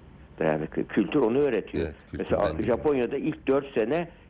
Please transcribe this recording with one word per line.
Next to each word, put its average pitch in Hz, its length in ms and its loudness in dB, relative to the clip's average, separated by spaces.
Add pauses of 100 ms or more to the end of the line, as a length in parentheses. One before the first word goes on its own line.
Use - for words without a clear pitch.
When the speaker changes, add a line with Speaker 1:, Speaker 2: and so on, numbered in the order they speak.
(400)
Speaker 1:
Dayanıklı. 78 480 0
Kültür 113 320 0
onu 120 180 2
öğretiyor. 117 480 0
Speaker 2:
Evet, 76 100 -8 (160)
kültür 92 120 -6
Speaker 1:
Mesela 92 300 2
Speaker 2:
bence 80 100 -4
de. 110 40 -4
Speaker 1:
Japonya'da 123 500 2
ilk - 300 -4
dört 139 260 2
sene 139 340 0 (220)